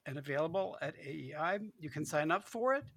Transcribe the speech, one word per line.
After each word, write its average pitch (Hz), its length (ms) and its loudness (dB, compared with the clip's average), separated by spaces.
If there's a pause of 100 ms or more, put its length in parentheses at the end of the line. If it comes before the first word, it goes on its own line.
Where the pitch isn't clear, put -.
and 139 140 -4
available 160 640 0
at 143 160 -4
A 139 120 -8
E 139 280 -6
I. 175 200 2 (200)
You 156 120 -6
can 151 140 -2
sign 151 280 4
up 196 160 2
for 247 260 2
it, 294 100 0 (120)